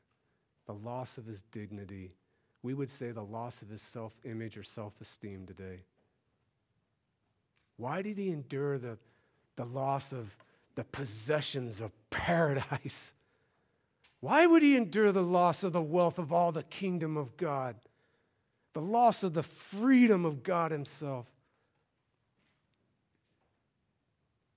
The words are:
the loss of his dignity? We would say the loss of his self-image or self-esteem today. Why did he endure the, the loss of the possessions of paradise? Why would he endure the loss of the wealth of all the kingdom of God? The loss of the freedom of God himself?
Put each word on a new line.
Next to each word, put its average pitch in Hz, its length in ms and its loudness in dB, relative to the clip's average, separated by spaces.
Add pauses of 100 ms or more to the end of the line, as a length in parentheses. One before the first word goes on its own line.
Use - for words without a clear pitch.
(640)
the 110 80 -12
loss 120 440 -10
of 117 80 -14
his 110 160 -12
dignity? 98 760 -14 (460)
We 127 140 -8
would 139 160 -6
say 120 200 -8
the 110 140 -10
loss 113 380 -10
of 101 60 -18
his 104 120 -12
self-image 113 720 -10
or 101 80 -14
self-esteem 101 840 -14
today. 92 380 -14 (1900)
Why 147 260 -6
did 208 160 -8
he 196 100 -4
endure 143 480 -4
the, 120 220 -10 (560)
the 120 100 -8
loss 135 480 -4
of 113 240 -12 (380)
the 131 80 -6
possessions 123 960 -4
of 110 100 -8 (200)
paradise? - 1040 -2 (1080)
Why 277 240 6
would 330 160 10
he 285 140 8
endure 208 340 4
the 190 100 4
loss 175 440 4
of 175 80 -2
the 170 80 2
wealth 165 360 2
of 156 140 -4
all 170 220 4
the 151 100 -4
kingdom 165 540 -4
of 131 180 -6
God? 135 400 -4 (960)
The - 80 -8
loss 220 420 4
of 180 120 0
the 156 100 0
freedom 226 800 6
of 147 200 -2
God 170 280 0
himself? 139 560 -6 (3250)